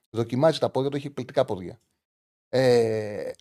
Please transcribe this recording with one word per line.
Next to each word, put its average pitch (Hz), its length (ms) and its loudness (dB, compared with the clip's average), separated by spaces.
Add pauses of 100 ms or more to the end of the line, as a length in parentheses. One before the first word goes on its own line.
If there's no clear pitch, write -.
(100)
Δοκιμάζει 127 480 2
τα 120 120 0
πόδια 135 200 -2
του, 143 60 -4
έχει 143 100 -8
εκπληκτικά 131 380 -2
πόδια. 92 360 -10 (680)
Ε, 113 840 2 (100)